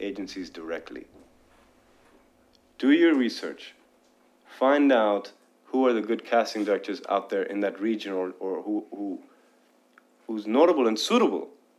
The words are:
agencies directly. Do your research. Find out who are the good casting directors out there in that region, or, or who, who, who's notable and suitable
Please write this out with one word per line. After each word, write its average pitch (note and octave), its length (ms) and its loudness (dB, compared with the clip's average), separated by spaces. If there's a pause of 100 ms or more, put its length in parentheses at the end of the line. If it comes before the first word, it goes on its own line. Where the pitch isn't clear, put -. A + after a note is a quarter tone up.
agencies F#2+ 480 -10
directly. D#2+ 580 -12 (1700)
Do C3 120 4
your E3 240 6
research. A2 600 -4 (720)
Find C#3+ 460 2
out G#2+ 400 2 (340)
who C3 200 2
are B2 60 4
the A2+ 80 0
good A2 240 -4
casting A2 400 0
directors G2 440 -2
out G2 220 -2
there G2 120 -2
in G2+ 180 -6
that G2 200 -4
region, G#2+ 320 -4
or, F#2 280 -4
or F#2 220 -6
who, G#2 280 -4
who, G2 300 -8 (1040)
who's G#2+ 200 -8
notable C#3+ 400 4
and A2 120 0
suitable G3 500 0 (300)